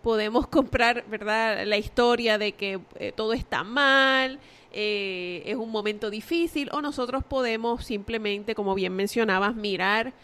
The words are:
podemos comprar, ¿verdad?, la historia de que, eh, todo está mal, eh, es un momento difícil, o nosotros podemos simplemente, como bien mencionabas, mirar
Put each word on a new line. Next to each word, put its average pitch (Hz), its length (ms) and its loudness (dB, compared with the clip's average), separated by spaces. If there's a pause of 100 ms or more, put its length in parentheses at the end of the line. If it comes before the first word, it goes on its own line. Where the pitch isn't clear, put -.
podemos 220 440 2
comprar, 240 600 2
¿verdad?, 214 580 -2
la 208 120 2
historia 233 600 2
de 208 140 -2
que, 196 280 -6 (160)
eh, - 180 -8
todo 220 200 -2
está 233 300 -2
mal, 269 760 4 (320)
eh, 190 720 -6
es 214 100 -4
un 226 160 -6
momento 214 380 -4
difícil, 294 640 -2
o 294 100 -2
nosotros 269 420 -4
podemos 233 600 -2
simplemente, 208 720 -4
como 196 220 0
bien 185 200 -2
mencionabas, 202 600 2
mirar 208 580 0 (100)